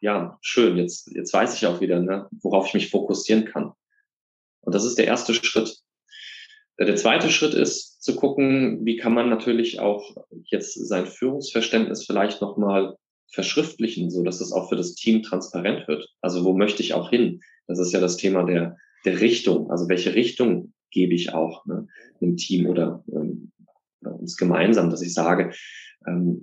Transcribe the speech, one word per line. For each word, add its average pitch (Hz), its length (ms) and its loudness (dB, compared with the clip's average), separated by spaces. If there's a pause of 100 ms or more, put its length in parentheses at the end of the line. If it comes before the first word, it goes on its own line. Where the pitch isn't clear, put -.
ja, 101 400 -2
schön, 98 360 4
jetzt, - 380 -4
jetzt - 180 -8
weiß 101 220 2
ich 110 120 -2
auch 87 140 0
wieder, 87 200 2
ne, 95 260 -4 (140)
worauf 95 260 2
ich - 60 -6
mich 92 160 0
fokussieren 110 560 0
kann.“ - 260 -6 (920)
Und - 140 -2
das 101 100 2
ist 123 120 -4
der 110 100 4
erste 117 260 0
Schritt. - 440 0 (1000)
Äh, - 60 2
der 104 100 4
zweite 156 340 4
Schritt - 240 2
ist - 480 -2
zu - 140 -2
gucken, 135 680 2
wie 113 120 0
kann 117 160 2
man 120 160 4
natürlich 117 500 0
auch 104 360 -2 (300)
jetzt - 280 -4 (140)
sein 92 180 0
Führungsverständnis 120 1000 -2
vielleicht 101 360 -2
noch 98 160 -6
mal 98 380 2 (360)
verschriftlichen, - 800 -2
so 87 140 -2
dass 90 180 -4
es 87 100 -8
auch 90 180 -2
für - 60 0
das 87 200 -4
Team 110 260 2
transparent - 640 -4
wird. - 220 -4 (120)
Also 90 240 -2
wo 92 80 4
möchte 101 280 2
ich 78 120 -2
auch 87 160 -2
hin? 117 320 2 (260)
Das 87 120 -4
ist 87 120 0
ja 92 80 2
das 90 180 0
Thema 95 260 2
der, 85 340 0 (280)
der 92 160 0
Richtung. - 480 2
Also 87 180 -2
welche - 280 0
Richtung 117 580 0 (180)
gebe - 220 2
ich 175 200 -2
auch, - 340 -4
ne, 214 200 -6 (320)
einem 87 180 2
Team 87 280 0
oder, 87 460 -2
ähm, 76 400 -6 (500)
oder - 180 -12
uns - 180 -12
gemeinsam, 87 520 4
dass 82 140 -4
ich 87 100 -6
sage, 87 380 2 (560)
ähm, 90 360 -2